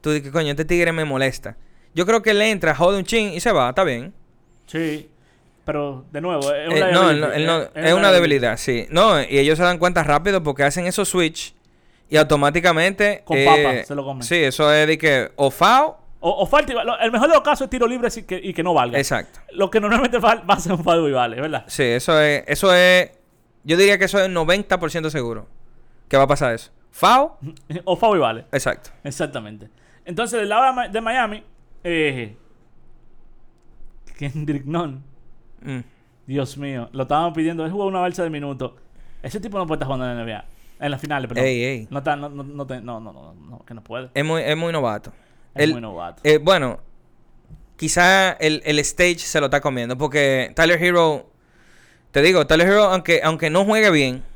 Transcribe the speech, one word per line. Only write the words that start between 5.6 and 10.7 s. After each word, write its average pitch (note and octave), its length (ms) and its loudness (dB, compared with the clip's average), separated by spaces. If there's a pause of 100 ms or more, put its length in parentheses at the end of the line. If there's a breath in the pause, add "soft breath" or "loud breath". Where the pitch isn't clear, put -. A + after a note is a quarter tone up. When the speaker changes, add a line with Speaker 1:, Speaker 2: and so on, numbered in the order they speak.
Speaker 2:
pero C#3+ 460 -6
de D3 100 -8
nuevo, E3+ 200 -2 (120)
es D3+ 180 -4
Speaker 1:
Eh, D#3+ 60 2
Speaker 2:
una F3+ 140 2
Speaker 1:
no, F3+ 180 6
él D3 120 2
Speaker 2:
debilidad, D3+ 80 0
Speaker 1:
no, - 40 -4
él D3+ 120 0
no, E3 160 2
Speaker 2:
es, - 140 -8
es D#3 100 -4
Speaker 1:
es D#3+ 60 6
Speaker 2:
una F#3 80 4
Speaker 1:
una G3 120 6
Speaker 2:
debilidad. C#3+ 440 4
Speaker 1:
debilidad, - 20 -12
sí. A#2+ 340 -4
No, F3 300 4
y A#2 180 0
ellos D3+ 180 4
se F3 60 0
dan F3+ 160 2
cuenta F3 240 2
rápido E3 400 0
porque D3 200 -2
hacen E3+ 220 0